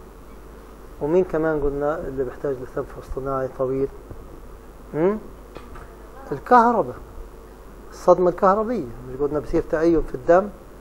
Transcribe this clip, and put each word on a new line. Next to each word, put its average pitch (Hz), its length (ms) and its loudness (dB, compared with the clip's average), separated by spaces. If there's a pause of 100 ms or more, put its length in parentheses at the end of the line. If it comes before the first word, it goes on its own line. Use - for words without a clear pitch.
(1000)
ومين 160 220 4
كمان 160 380 0
قلنا 143 380 0
اللي 135 240 -4
بيحتاج 131 320 -4
لتنفس 127 600 -8
صناعي 135 420 -2
طويل؟ 135 300 0 (1080)
مم؟ 185 240 2 (1120)
الكهرباء، 214 640 6 (960)
الصدمة 180 380 6
الكهربية، 202 580 2 (220)
مش 127 120 -8
قلنا 147 180 2
بصير 156 320 0
تأيب 160 300 4
في - 140 -4
الدم، 170 340 6 (320)